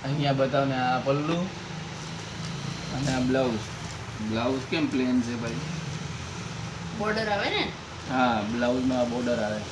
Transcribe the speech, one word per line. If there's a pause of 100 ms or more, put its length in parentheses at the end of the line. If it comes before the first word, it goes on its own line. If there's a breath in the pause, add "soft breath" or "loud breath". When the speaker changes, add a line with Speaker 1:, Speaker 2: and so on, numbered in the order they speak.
Speaker 1:
અહીંયા
બતાવો
ને
આ
પલ્લુ (1500)
અને
આ
બ્લાઉઝ. (680)
બ્લાઉઝ
કેમ
પ્લેન
છે
ભાઈ? (1400)
Speaker 2:
બોર્ડર
આવે
ને? (380)
Speaker 1:
હા,
બ્લાઉઝમાં
આ
બોર્ડર
આવે. (100)